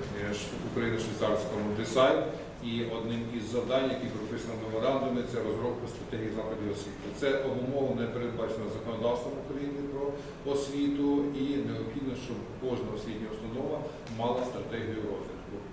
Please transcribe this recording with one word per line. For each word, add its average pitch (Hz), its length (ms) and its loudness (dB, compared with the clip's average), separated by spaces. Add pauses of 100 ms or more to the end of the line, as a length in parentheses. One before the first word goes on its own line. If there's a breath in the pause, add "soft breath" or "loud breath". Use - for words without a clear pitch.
(340)
Ш-, - 240 -4 (140)
Україна-Швейцарському 110 920 2 (140)
десайт. 127 440 6 (500 loud breath)
І - 0 - (240)
одним 117 240 -2 (160)
із 104 160 -4
завдань, 127 420 4
які 117 120 -2 (100)
прописано 107 400 -4
в 107 60 -4
меморандумі, 120 580 2 (100)
це 120 60 -2 (100)
розробка 113 460 0
стратегії 110 440 -4
закладів 107 380 -2
освіти. - 320 -6 (120)
Це 143 80 4 (220)
обумовлено 123 580 2
і - 80 -2
передбачено 110 500 -2 (120)
законодавством 120 560 0 (100)
України 143 360 -2 (120)
про 139 120 -2 (500 loud breath)
освіту, 143 540 2 (360)
і - 20 2 (240)
необхідно, 113 440 -2 (120)
щоб 113 120 -4 (260)
кожна 123 240 0 (100)
освітня 107 380 -4
установа 127 420 -2 (440 loud breath)
мала 123 200 2 (100)
стратегію 110 480 -2 (120)
розвитку. - 440 -6 (180)